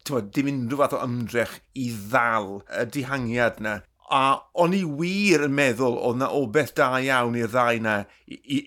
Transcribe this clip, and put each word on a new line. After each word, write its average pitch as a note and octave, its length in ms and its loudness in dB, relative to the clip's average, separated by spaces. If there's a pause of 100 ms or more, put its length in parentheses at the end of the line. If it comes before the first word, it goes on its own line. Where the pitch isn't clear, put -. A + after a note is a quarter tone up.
t'mo, B2 260 -4
dim C#3 240 -2
unrhyw C3+ 320 -2
fath B2+ 160 0
o - 80 -4
ymdrech A#2 480 -2 (160)
i C3 240 -8
ddal A2 600 0 (100)
y G#2+ 240 -4
dihangiad B2 720 -2
na. G#2+ 160 -4 (240)
A - 180 0 (320)
o'n F3 240 2
i G3 80 0
wir E3+ 640 2
yn C#3 100 0
meddwl B2 400 2
oedd A#2+ 240 0
na C3 80 0
obeth C3+ 480 0
da C#3 140 4 (100)
iawn B2 400 0
i'r A2+ 80 -2
ddau A#2+ 320 2
na A2 140 2 (340)
i, - 80 -14
i, C3+ 300 -6